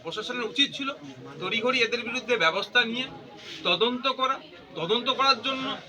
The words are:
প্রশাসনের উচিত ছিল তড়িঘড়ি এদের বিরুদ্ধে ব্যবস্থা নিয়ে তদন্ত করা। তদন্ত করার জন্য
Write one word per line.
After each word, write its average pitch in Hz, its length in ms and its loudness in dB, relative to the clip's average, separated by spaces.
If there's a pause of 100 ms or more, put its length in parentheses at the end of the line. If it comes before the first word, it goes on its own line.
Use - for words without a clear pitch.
প্রশাসনের 240 400 -6
উচিত 262 300 0
ছিল 277 200 -4 (460)
তড়িঘড়ি 220 400 2
এদের 233 220 2
বিরুদ্ধে 247 360 0
ব্যবস্থা 190 480 4
নিয়ে 233 180 -2 (600)
তদন্ত 240 440 2
করা। 254 320 2 (360)
তদন্ত 220 340 0
করার 262 320 4
জন্য 262 360 -2 (120)